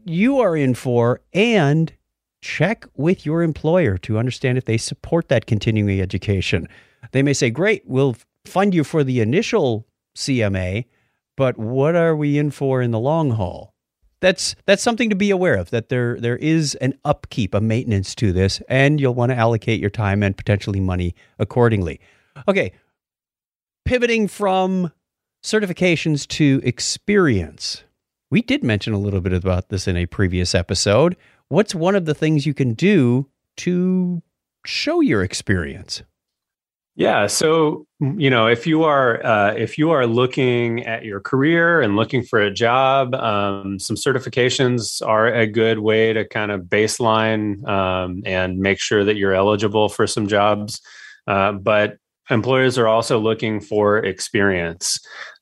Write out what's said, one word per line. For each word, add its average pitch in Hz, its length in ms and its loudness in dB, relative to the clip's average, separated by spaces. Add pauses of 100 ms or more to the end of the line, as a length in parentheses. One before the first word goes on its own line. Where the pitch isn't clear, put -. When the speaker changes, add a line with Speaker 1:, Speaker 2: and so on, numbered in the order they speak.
Speaker 1:
you 214 340 0
are 180 180 2
in 135 160 2
for, 120 480 0 (140)
and 165 580 2 (480)
check - 420 -2 (120)
with 165 320 0
your 165 160 0
employer 156 520 0
to 107 220 -4
understand 123 400 -2
if 123 80 -4
they 113 100 0
support - 540 -4
that 120 160 2
continuing 104 560 0
education. 95 640 -2 (440)
They 135 100 2
may 143 120 2
say, 127 180 0
"Great, 185 340 -2
we'll 131 300 0 (280)
fund 196 300 0
you 156 100 2
for 156 200 -2
the 127 160 0
initial 127 680 0 (300)
C 127 260 -2
M 98 140 0
A, 92 320 -4 (500)
but 127 220 0
what 135 360 0
are 165 200 2
we 147 240 0
in 151 100 0
for 131 320 -2
in 120 80 0
the 113 80 0
long 147 320 0
haul?" 101 460 -4 (440)
That's, - 360 0 (100)
that's 196 160 2
something 233 300 0
to 202 40 2
be 202 140 0
aware 180 280 2
of, 90 120 -6
that 117 200 -4
there, 120 300 -2
there 117 180 -2
is 156 440 0
an 127 140 -2 (100)
upkeep, - 480 -4
a 104 80 2
maintenance 110 540 -2
to 98 180 0
this, 95 340 0
and 139 320 2
you'll 131 140 2
wanna 123 220 0
allocate 113 440 0
your 98 120 -2
time 104 320 0
and 101 120 0
potentially 101 440 -2
money 90 340 -2 (240)
accordingly. 107 640 0 (480)
Okay, 196 240 0 (1120)
pivoting 233 420 0
from 185 640 0 (520)
certifications 175 840 0
to 139 340 2
experience. 127 1200 -2 (480)
We 123 100 2
did 240 220 -2
mention 107 300 -2
a 101 40 0
little 98 220 -2
bit 90 140 -2
about 90 340 -2
this 98 220 -4
in 87 80 0
a 87 80 -2
previous 90 500 0
episode. 107 600 2 (320)
What's 190 260 0
one 180 200 0
of 180 100 0
the 151 100 -2
things 156 300 0
you 147 80 0
can 123 200 0
do 139 540 2 (300)
to 180 640 -2 (420)
show - 360 -2
your 143 200 2
experience? 90 800 -4 (920)
Speaker 2:
Yeah. 107 320 2
So, 156 600 0 (120)
you 143 300 0
know, 113 180 4
if 117 180 2
you 160 180 2
are, 135 420 2
uh, 107 300 2
if 110 220 -4
you 156 140 2
are 131 160 2
looking 120 800 0
at 117 180 -8
your 101 160 -10
career 165 640 2
and 104 160 2
looking 113 260 0
for 113 160 0
a 101 120 2
job, 127 640 2
um, 98 640 -4
some 104 180 -6
certifications 123 1080 -2
are 110 220 2
a 117 180 0
good 110 340 0
way 110 340 2
to 107 120 -2
kind 107 260 -6
of 95 120 -6
baseline, 107 1040 0
um, 92 580 -2
and 92 340 -2
make 95 200 0
sure 104 240 0
that 104 140 0
you're 98 160 0
eligible 104 560 2
for 107 180 -2
some 107 200 -4
jobs. 104 540 0 (460)
Uh, 98 240 0
but 104 460 0 (320)
employers 127 480 0
are 117 100 2
also 113 320 2
looking 110 400 -2
for 104 380 0
experience. 95 1040 -2 (420)